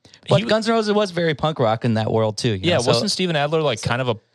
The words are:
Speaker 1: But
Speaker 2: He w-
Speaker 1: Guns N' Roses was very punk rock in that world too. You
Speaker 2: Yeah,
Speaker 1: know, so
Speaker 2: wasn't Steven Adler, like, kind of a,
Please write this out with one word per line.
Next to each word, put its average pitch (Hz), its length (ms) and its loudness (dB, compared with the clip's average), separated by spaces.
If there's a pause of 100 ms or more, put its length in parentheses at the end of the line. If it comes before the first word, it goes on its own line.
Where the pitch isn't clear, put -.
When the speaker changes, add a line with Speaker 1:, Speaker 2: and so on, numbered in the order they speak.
(300)
Speaker 1:
But 202 80 4
Speaker 2:
He 190 60 0
w- 226 60 -6
Speaker 1:
Guns 214 200 2
N' 233 60 2
Roses 214 180 0
was 208 180 2
very 170 240 -2
punk 156 240 -2
rock 113 260 0
in 117 100 2
that 110 180 0
world 110 260 0
too. 127 120 0
You 98 120 -2
Speaker 2:
Yeah, 170 140 2
Speaker 1:
know, 127 60 0
so 120 60 0
Speaker 2:
wasn't 131 220 2
Steven 175 260 -2
Adler, 151 260 0
like, 131 200 0
kind 120 200 -2
of 127 60 -2
a, 117 80 -2 (180)